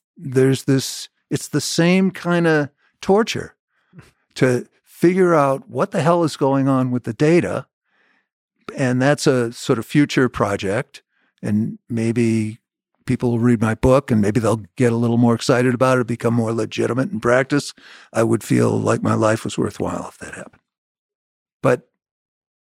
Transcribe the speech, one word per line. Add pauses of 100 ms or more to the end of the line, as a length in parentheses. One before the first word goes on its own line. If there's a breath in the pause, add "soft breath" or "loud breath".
(160)
there's
this, (200)
it's
the
same
kind
of (320)
torture (800 soft breath)
to (160)
figure
out
what
the
hell
is
going
on
with
the
data. (1080)
And
that's
a
sort
of
future
project. (400)
And (100)
maybe (460)
people
will
read
my
book
and
maybe
they'll (120)
get
a
little
more
excited
about
it,
become
more
legitimate
in
practice. (400 loud breath)
I
would
feel
like
my
life
was
worthwhile
if
that
happened. (1000)
But (760)